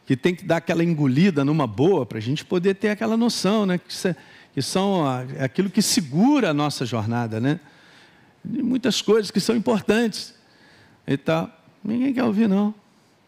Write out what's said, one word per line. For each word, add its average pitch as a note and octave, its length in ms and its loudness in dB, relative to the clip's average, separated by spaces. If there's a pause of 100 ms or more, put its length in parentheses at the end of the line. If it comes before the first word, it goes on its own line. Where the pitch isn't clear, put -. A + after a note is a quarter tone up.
que C3+ 100 2
tem F3+ 180 0
que - 100 -12
dar E3 140 2
aquela E3+ 260 -2
engolida D3 600 2
numa D3 220 0
boa, C3 380 2
pra A2+ 160 -8
gente B2+ 240 -4
poder F#3+ 300 0
ter G#3+ 160 -2
aquela A3 260 -2
noção, A3 480 2
né? F3+ 140 0
Que - 120 -14
isso - 180 -4
é, E3+ 80 -2 (360)
que C#3 80 -4
são F#3+ 460 0
a, B2+ 180 -4 (120)
é C#3+ 80 -2
aquilo F#3 260 -2
que A3+ 100 2
segura G3+ 720 2
a D3+ 40 0
nossa D3 300 -2
jornada, A2+ 560 -2
né? C#3+ 180 0 (840)
De G#3 180 -6
muitas B3 380 0
coisas G#3 300 2
que G3+ 100 -2
são A3+ 160 0
importantes A3 800 -2 (720)
e C#3 100 0
tal. D#3+ 340 -2 (320)
Ninguém B3 300 -2
quer A#3+ 120 -2
ouvir, A3 240 2
não. G#3 260 0 (540)